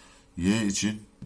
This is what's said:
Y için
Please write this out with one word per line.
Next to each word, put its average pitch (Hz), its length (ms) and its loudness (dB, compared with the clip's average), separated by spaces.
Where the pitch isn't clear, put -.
Y 101 300 2
için 104 360 -2